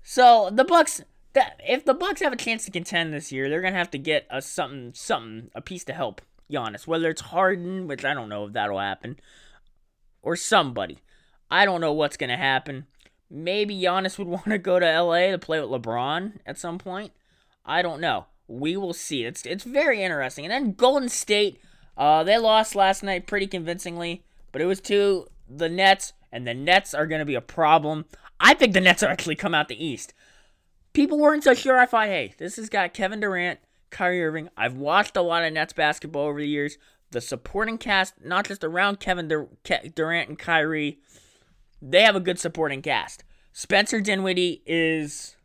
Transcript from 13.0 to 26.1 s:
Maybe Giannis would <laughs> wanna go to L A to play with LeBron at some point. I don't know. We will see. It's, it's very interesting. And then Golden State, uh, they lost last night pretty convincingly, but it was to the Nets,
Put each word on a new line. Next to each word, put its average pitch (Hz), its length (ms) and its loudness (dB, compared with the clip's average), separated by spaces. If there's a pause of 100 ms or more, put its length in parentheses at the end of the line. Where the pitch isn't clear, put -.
Maybe 202 460 -4
Giannis 185 420 -2
would 196 100 -8
<laughs> 175 180 -8
wanna 208 120 0
go 180 220 2
to 175 80 4
L 170 260 2
A 185 180 4
to 185 60 -2
play 160 220 -4
with 135 100 -6
LeBron 131 760 -4
at 135 120 -12
some 170 200 -10
point. 185 340 -12 (540)
I 160 160 0
don't 160 200 -4
know. 151 240 -2 (220)
We 147 300 -4
will 185 160 -6
see. 135 320 -6
It's, - 200 -10
it's 185 200 -10
very 262 360 0
interesting. 147 440 -4
And 175 60 -8
then 247 200 -2
Golden 254 380 4
State, 208 500 0 (380)
uh, 151 260 4
they 196 140 4
lost 220 380 4
last 196 280 4
night 190 240 -4
pretty 196 180 -2
convincingly, 170 800 -8 (300)
but 139 80 -4
it 160 40 0
was 190 160 0
to 202 460 2 (220)
the 147 180 -6
Nets, 190 460 2 (180)